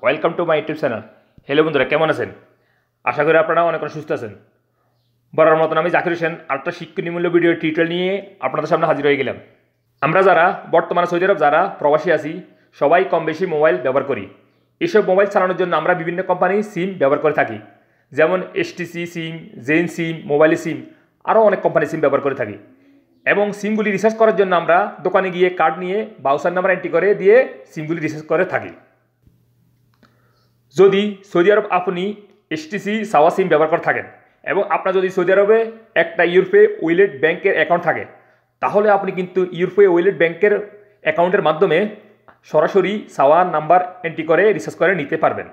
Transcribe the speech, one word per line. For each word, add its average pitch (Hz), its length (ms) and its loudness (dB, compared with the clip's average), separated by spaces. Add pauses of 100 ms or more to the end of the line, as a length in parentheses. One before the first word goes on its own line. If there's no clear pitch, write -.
Welcome 156 320 -2
to 180 100 -2
my 160 100 2
YouTube 151 240 -8
channel। 113 200 -4 (440)
হ্যালো 143 200 0
বন্ধুরা, 151 260 0
কেমন 156 220 0
আছেন? 110 160 -6 (720)
আশা 127 220 -2
করি 240 160 4
আপনারা 165 180 0 (100)
অনেক 156 120 -4
অনেক 147 140 -10
সুস্থ 151 220 -12
আছেন। 110 140 -12 (1040)
বরাবর 160 260 4
মতন 156 200 0
আমি 175 140 0
জাকির 170 180 0
হোসেন, 165 180 -4 (180)
আরেকটা 139 280 -6
শিক্ষণীমূলক 170 580 -6
ভিডিও 170 240 4
টিউটোরিয়াল 160 340 0
নিয়ে 180 160 -2 (360)
আপনাদের 151 260 -4
সামনে 165 180 0
হাজির 143 180 -2
হয়ে 143 120 2
গেলাম। 113 160 -4 (720)
আমরা 170 220 2
যারা 170 160 4 (300)
বর্তমানে 175 360 0
সৌদি 175 160 0
আরব 190 180 2
যারা 147 160 4 (200)
প্রবাসী 151 360 2
আছি, 151 160 -6 (460)
সবাই 160 240 4 (100)
কম 165 180 0
বেশি 156 140 -4 (100)
মোবাইল 156 300 2
ব্যবহার 131 260 0
করি। 107 140 -4 (560)
এসব 196 300 2
মোবাইল 196 240 2
চালানোর 185 260 0
জন্য 180 200 -2
আমরা 175 200 0
বিভিন্ন 175 200 -6 (100)
কোম্পানি 180 260 0 (160)
সিম 180 160 -4 (120)
ব্যবহার 139 240 2
করে 147 160 2
থাকি, 113 180 -4 (540)
যেমন 160 260 0 (240)
এসটিসি 170 400 -10 (120)
সিম, 160 200 -10 (320)
জেন 160 180 2 (100)
সিম, 165 200 -4 (160)
মোবাইল 156 220 4 (120)
সিম, 151 140 -6 (460)
আরও 208 240 2
অনেক 190 160 0
কোম্পানি 156 260 0
সিম 160 140 -6
ব্যবহার 135 220 2
করে 135 160 -2
থাকি। 104 160 -8 (680)
এবং 190 200 0 (140)
সিমগুলি 214 320 -2
রিচার্জ 208 280 0
করার 220 200 2
জন্য 190 200 2
আমরা 165 160 2 (300)
দোকানে 190 280 0
গিয়ে 180 140 2 (120)
কার্ড 160 220 2
নিয়ে 185 160 -4 (260)
বাউচার 147 300 0
নাম্বার 185 200 0
এন্ট্রি 175 200 -8
করে 170 140 2 (120)
দিয়ে 196 160 6 (360)
সিমগুলি 160 300 -6
রিচার্জ 151 300 -6
করে 170 200 2
থাকি। 104 200 -4 (2000)
যদি 196 260 6 (280)
সৌদি 175 240 2
আরব 214 120 0 (120)
আপনি 180 260 -4 (500)
এসটিসি 170 400 -8 (180)
সাওয়া 156 240 4
সিম 190 160 0
ব্যবহার 156 200 2
করে 165 160 -2
থাকেন 120 180 -4 (440)
এবং 156 120 0 (140)
আপনার 185 220 -2
যদি 185 180 0
সৌদি 180 180 0
আরবে 202 240 4 (440)
একটা 170 200 -2 (100)
ইউরোপে 190 300 4 (200)
ওয়ালেট 170 300 2 (100)
ব্যাংকের 170 360 0
অ্যাকাউন্ট 170 300 0
থাকে, 117 160 -4 (580)
তাহলে 190 340 0
আপনি 190 220 2
কিন্তু 185 220 -4 (180)
ইউরোপে 180 340 4
ওয়ালেট 175 300 2
ব্যাংকের 170 320 2 (500)
অ্যাকাউন্টের 175 440 0
মাধ্যমে 160 300 0 (720)
সরাসরি 175 420 2 (240)
সাওয়া 147 220 6 (160)
নাম্বার 156 260 2 (260)
এন্ট্রি 160 240 -8
করে 170 140 4 (120)
রিচার্জ 151 240 -10
করে 175 200 2
নিতে 147 240 -6
পারবেন। 107 280 -2